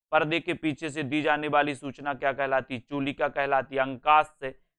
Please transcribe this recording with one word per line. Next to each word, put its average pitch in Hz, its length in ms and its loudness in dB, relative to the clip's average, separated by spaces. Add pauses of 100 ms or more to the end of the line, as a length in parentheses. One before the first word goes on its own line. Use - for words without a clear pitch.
(120)
पर्दे 156 280 2
के 170 140 -4
पीछे 156 360 -4
से 151 120 -6
दी 147 200 -2
जाने 151 260 0
वाली 147 260 2
सूचना 139 400 -8
क्या 139 180 -2
कहलाती, 131 480 -2
चूलिका 143 480 -2
कहलाती 139 480 -2
है। 131 60 4
अंकाश 151 520 4
से 135 200 -10 (240)